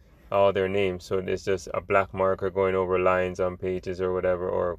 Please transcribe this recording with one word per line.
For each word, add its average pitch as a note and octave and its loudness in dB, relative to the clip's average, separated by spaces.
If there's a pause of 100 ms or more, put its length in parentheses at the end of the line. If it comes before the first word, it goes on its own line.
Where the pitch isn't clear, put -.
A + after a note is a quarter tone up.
(320)
all G2 6
their F#2+ 0
names. F#2+ -2
So F#2+ -2
there's F#2 -4
just F#2+ -2
a - -4
black G2 2
marker F#2+ 0
going F#2 0
over F#2 2
lines F#2 2
on F#2 -2
pages F#2 -6
or F#2 0
whatever, F2+ -2
or F2+ -2